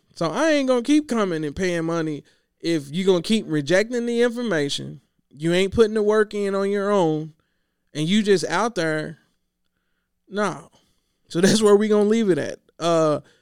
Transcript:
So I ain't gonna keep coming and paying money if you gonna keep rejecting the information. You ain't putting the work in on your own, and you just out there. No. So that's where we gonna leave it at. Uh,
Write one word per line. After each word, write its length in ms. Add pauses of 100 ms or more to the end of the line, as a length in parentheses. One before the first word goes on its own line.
(140)
So 160
I 220
ain't 160
gonna 140
keep 260
coming 380
and 100
paying 300
money 380 (360)
if 340
you 120
gonna 160
keep 260
rejecting 580
the 160
information. 800 (280)
You 240
ain't 200
putting 200
the 100
work 300
in 220
on 140
your 220
own, 420 (600)
and 140
you 160
just 220
out 300
there. 440 (1080)
No. 420 (580)
So 140
that's 200
where 140
we 120
gonna 220
leave 200
it 80
at. 220 (200)
Uh, 420 (200)